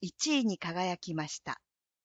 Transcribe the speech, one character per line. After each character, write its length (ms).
一 400
位 40
に 120
輝 400
き 160
ま 140
し 140
た。 200